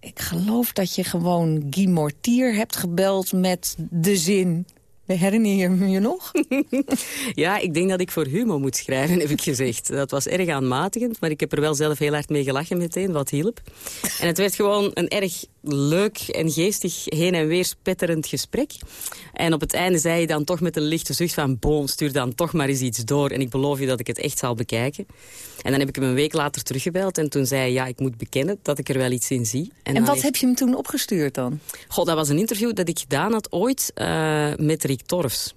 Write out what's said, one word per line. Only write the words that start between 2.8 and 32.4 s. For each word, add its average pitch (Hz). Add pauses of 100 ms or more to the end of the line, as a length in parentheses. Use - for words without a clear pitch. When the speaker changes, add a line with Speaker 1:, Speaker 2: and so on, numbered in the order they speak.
Speaker 1:
met 185
de 170
zin: 180 (380)
"Herinner 196
je 185
me 185
je 190
nog?" 285 (500)
Speaker 2:
<laughs> 277
Ja, 175
ik 180
denk 175
dat 185
ik 175
voor 160
Humo 175
moet 135
schrijven, 143
heb 147
ik 143
gezegd. 127
Dat 139
was 139
erg 180
aanmatigend, 156
maar 165
ik 151
heb 151
er 147
wel 151
zelf 151
heel 147
hard 147
mee 147
gelachen 139
meteen, 180
wat 143
hielp. 156 (580)
En 175
het 170
werd 196
gewoon 202
een 180
erg 196 (180)
leuk 147
en -
geestig 180
heen 170
en 160
weer 175
spetterend 170
gesprek. - (600)
En 165
op 147
het 151
einde 180
zei 165
hij 170
dan 151
toch 175
met 170
een 156
lichte 156
zucht 170
van: 135
"Bon, 147
stuur 147
dan 127
toch 170
maar 147
eens 135
iets 120
door 143
en -
ik 127
beloof 135
je 139
dat 127
ik -
het 120
echt -
zal 123
bekijken." 117 (560)
En -
dan 139
heb 139
ik 127
hem 131
een 127
week 147
later 147
teruggebeld 180
en 156
toen 139
zei 135
hij: 127
"Ja, 127
ik 127
moet 131
bekennen 135
dat 143
ik 139
er 135
wel 127
iets 123
in 120
zie." 120
En 185 (120)
Speaker 1:
En -
Speaker 2:
dan 226
Speaker 1:
wat 254
Speaker 2:
heeft 277
Speaker 1:
heb 285
je -
hem 254
toen 254
opgestuurd 185
dan? 135 (280)
Speaker 2:
Goh, 175
dat 170
was 156
een 143
interview 220